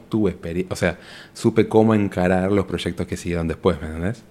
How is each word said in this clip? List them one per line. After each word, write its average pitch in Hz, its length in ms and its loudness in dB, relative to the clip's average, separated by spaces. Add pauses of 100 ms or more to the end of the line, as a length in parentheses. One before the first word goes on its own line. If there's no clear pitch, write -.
tuve 101 300 0
experi-, 87 300 -6
o 107 60 -6
sea, 87 240 -2 (340)
supe 110 340 2
cómo 110 280 4
encarar 92 560 2
los 98 140 2
proyectos 87 420 -4
que 87 100 -6
siguieron 85 300 -4
después, 80 340 0
¿me 78 60 -8
entendés? 82 420 -6